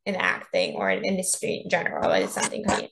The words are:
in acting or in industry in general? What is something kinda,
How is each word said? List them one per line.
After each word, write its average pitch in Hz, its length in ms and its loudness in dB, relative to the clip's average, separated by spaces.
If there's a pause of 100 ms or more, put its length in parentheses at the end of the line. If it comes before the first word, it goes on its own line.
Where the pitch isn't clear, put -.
in 202 120 -2
acting 90 580 0
or 95 160 0
in 95 140 0
industry - 580 -2
in 185 80 -8
general? 170 380 0
What 80 140 4
is - 100 -4
something - 320 -2
kinda, - 280 0